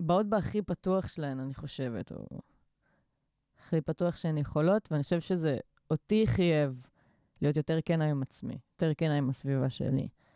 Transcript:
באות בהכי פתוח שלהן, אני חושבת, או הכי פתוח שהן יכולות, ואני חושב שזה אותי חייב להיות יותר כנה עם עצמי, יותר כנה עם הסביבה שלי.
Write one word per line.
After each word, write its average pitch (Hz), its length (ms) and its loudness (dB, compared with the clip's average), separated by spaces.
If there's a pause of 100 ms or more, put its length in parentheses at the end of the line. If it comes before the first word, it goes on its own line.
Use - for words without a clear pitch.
באות 180 280 2
בהכי 208 340 0
פתוח 185 460 -2
שלהן, 139 320 -6
אני 135 140 -6
חושבת, 123 580 -6
או - 140 -12 (1300)
הכי 160 220 -2
פתוח 170 360 -2
שהן 156 220 -2
יכולות, 165 540 2
ואני 147 100 0
חושב 170 180 0
שזה 156 380 -2 (320)
אותי 214 360 2
חייב 147 600 2 (560)
להיות 143 140 2
יותר 160 280 0
כנה 160 260 2
עם 139 120 0
עצמי, - 360 -8 (140)
יותר 160 220 2
כנה 156 220 0
עם 139 120 2
הסביבה 135 420 0
שלי. - 380 -2 (280)